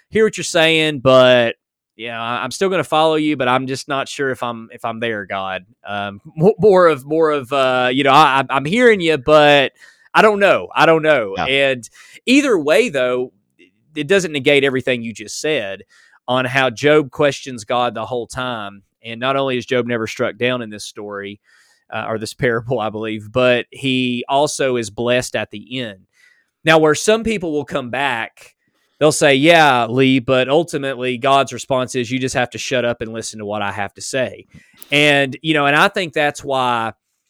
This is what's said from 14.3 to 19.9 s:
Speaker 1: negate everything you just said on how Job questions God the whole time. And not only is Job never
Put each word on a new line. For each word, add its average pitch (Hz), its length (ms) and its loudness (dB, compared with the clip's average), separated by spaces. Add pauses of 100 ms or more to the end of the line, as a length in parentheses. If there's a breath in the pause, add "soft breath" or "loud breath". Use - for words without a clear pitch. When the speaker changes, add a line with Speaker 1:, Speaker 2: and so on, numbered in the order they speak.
Speaker 1:
negate 143 300 2
everything 127 400 -2
you 113 120 -10
just 104 260 -14
said 104 440 -6 (440 soft breath)
on 127 160 0
how 131 240 0
Job 139 420 2
questions 135 540 -4
God 123 300 -2
the 110 100 -8
whole 117 220 -8
time. 110 560 -10 (200)
And 113 160 -14
not 131 180 -2
only 135 200 -2
is 120 80 -6
Job 123 220 -2
never 117 200 -4